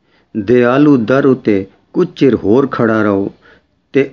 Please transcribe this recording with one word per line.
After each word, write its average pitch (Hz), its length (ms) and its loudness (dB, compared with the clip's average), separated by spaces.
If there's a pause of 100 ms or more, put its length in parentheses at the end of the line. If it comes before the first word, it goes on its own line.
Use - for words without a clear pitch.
(380)
ਦਿਆਲੂ 123 600 2
ਦਰ 127 280 0
ਉਤੇ 113 420 0 (260)
ਕੁਝ 180 220 -2
ਚਿਰ 131 200 2
ਹੋਰ 113 320 0
ਖੜਾ 110 360 -2
ਰਹੋ 101 280 -2 (640)
ਤੇ 135 200 -2